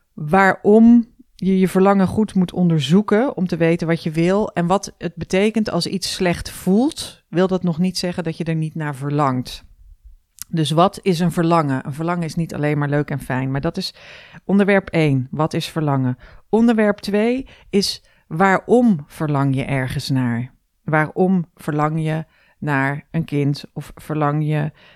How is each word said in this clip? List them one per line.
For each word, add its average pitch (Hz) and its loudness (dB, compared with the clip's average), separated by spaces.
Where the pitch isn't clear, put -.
waarom 208 6
je 190 0
je 185 4
verlangen 190 4
goed 214 -2
moet 180 0
onderzoeken 180 2
om 185 -2
te 170 -4
weten 165 2
wat 165 -2
je 165 -6
wil. 180 0
En 170 0
wat 196 -2
het - -8
betekent 208 0
als 170 -2
iets - -6
slecht 175 -2
voelt, - -2
wil 180 2
dat 180 -2
nog 170 -2
niet 180 -2
zeggen 175 -4
dat 165 -6
je 175 -6
er 165 -4
niet 156 -4
naar 151 -6
verlangt. 139 -2
Dus 160 -2
wat 170 2
is 180 0
een 175 0
verlangen? 165 0
Een 143 -8
verlangen 170 -4
is 156 -8
niet 165 -4
alleen 147 -2
maar 143 -2
leuk 147 -2
en 135 -6
fijn, 131 -6
maar 139 -4
dat 165 -4
is - -8
onderwerp 196 2
één. 139 0
Wat 156 -4
is 165 -4
verlangen? 139 -2
Onderwerp 220 2
twee 226 -2
is - -2
waarom 190 2
verlang 139 -2
je 135 -4
ergens 131 -4
naar? 123 -2
Waarom 165 0
verlang 151 -4
je 156 -4
naar 143 -4
een 160 -4
kind? 143 -2
Of - -14
verlang 151 -2
je 151 -2